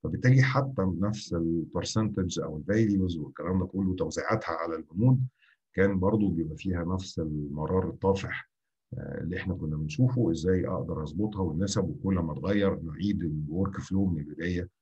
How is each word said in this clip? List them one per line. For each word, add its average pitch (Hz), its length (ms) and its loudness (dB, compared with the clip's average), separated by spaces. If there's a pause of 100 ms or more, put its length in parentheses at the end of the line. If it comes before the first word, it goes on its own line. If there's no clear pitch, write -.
فبالتالي 131 380 6
حتى 131 440 2
بنفس 92 480 -2
البرسنتج 85 1040 0
او 78 180 -6
الفاليوز 95 600 2
والكلام 85 420 -2
ده 90 60 0
كله 92 300 0
توزيعاتها 82 560 -2
على 82 240 -4
البنود 120 520 2 (460)
كان 95 260 4
برضو 101 300 4
بيبقى 80 280 -2
فيها 87 260 -2
نفس 92 360 -4
المرار 78 720 -2
الطافح، - 600 0 (480)
آه، - 240 -8
اللي 87 160 -4
احنا 92 160 -4
كنا 78 240 -4
بنشوفه، 82 540 2
ازاي 90 360 2
اقدر 78 360 -4
اظبطها 95 380 -4
والنسب، 92 480 0
وكل 95 260 0
ما 80 180 0
اتغير 98 480 0
نعيد 82 420 -2
الورك 78 560 -2
flow 95 260 0
من 85 140 0
البدايه 87 500 -4 (120)